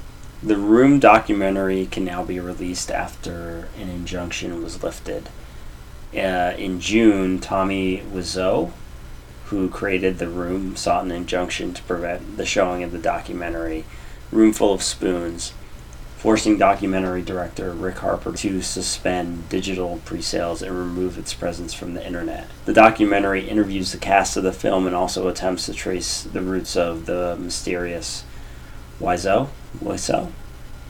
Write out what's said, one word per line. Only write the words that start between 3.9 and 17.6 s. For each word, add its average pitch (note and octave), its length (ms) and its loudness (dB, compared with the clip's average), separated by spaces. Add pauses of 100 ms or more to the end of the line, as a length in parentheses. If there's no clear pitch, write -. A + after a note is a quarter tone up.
was E2 200 -8
lifted. G2 480 -6 (840)
Uh, F2+ 440 2
in F#2 200 -4
June, G2 640 6
Tommy F#2+ 640 0 (100)
Wiseau, F#2 580 0 (760)
who F#2+ 240 0
created F#2+ 480 0
The E2+ 100 -2
Room, F2+ 480 -2
sought F2 280 2
an F2+ 60 -2
injunction F2+ 640 -2
to - 120 -10
prevent F2+ 520 -4
the - 80 -2
showing F2+ 380 2
of F2 100 -4
the F2 60 -6
documentary E2 880 -4 (440)
Room A2 220 8
Full G#2 220 4
of F#2+ 80 -4
Spoons, F2 720 -2 (600)
forcing G#2+ 420 4
documentary F#2+ 640 2
director F2+ 500 -4